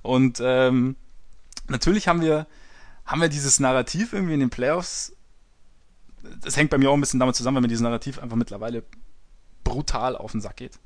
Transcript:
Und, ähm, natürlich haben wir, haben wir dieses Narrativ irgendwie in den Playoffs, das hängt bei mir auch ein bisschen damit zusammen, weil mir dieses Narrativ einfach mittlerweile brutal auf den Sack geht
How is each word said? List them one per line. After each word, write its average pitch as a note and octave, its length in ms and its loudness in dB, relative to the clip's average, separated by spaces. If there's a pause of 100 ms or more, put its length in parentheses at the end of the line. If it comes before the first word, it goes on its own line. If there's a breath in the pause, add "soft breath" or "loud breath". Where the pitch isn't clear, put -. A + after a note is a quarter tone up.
Und, B2+ 420 4
ähm, B2+ 540 4 (720)
natürlich F#3 400 2
haben E3+ 140 4
wir, D#3 240 2 (580 soft breath)
haben - 160 -2
wir E3 80 2
dieses C#3+ 320 0
Narrativ C3 540 0
irgendwie F3+ 180 -2
in D3 80 2
den C3 100 2
Playoffs, D3+ 640 -4 (1300)
das - 140 -4
hängt D3 140 4
bei C#3+ 80 2
mir C3+ 120 6
auch C#3+ 40 6
ein D3 80 4
bisschen C3+ 180 0
damit B2+ 160 2
zusammen, B2+ 200 -2
weil B2+ 60 2
mir A#2+ 60 2
dieses A#2 140 0
Narrativ A#2+ 360 -4
einfach A#2+ 180 -6
mittlerweile A3 460 -4 (800)
brutal B2 540 -2
auf - 160 -10
den A2 80 -2
Sack G2 160 -10
geht B2+ 300 -16